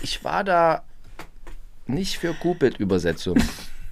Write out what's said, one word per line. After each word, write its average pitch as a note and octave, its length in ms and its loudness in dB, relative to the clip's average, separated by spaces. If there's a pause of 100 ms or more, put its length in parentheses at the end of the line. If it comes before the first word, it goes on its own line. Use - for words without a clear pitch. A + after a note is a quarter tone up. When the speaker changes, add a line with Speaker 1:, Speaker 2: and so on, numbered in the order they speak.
Speaker 1:
Ich - 220 -4
war F#3 200 0
da E3+ 380 6 (1040)
nicht F#3 320 -2
für E3+ 160 -2
Cupid-Übersetzung. F#2+ 1080 2
Speaker 2:
<laughs> - 60 4 (440)